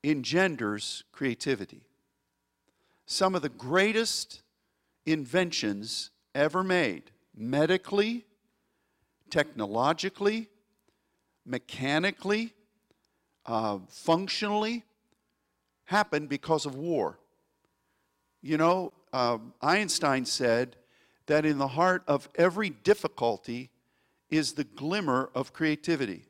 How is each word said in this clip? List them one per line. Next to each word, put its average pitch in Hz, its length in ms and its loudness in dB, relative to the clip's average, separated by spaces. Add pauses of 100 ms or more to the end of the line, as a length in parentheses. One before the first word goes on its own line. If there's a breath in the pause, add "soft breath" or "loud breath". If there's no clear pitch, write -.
engenders 139 1080 0
creativity. 117 680 -4 (1300)
Some 190 280 0
of 165 60 0
the 147 80 -4
greatest 190 920 0 (640)
inventions 135 1040 -2 (220)
ever 156 300 2
made, 165 480 0 (240)
medically, 185 920 0 (1040)
technologically, 156 1200 0 (960)
mechanically, 175 1080 -4 (960)
uh, 110 320 -2 (100)
functionally, 208 920 -2 (1000)
happened 160 440 0
because 147 380 -2
of 135 80 -8
war. 135 440 -2 (1200)
You 151 140 0
know, 175 360 2 (180)
um, 120 500 0
Einstein 151 640 2
said 123 520 0 (480 soft breath)
that 151 200 4
in 151 120 2
the 139 100 0
heart 175 400 2
of 143 280 0
every 185 340 2
difficulty 123 1000 -2 (580)
is 156 240 0
the 151 100 -4
glimmer 139 720 -2
of 131 180 -4
creativity. 151 760 -2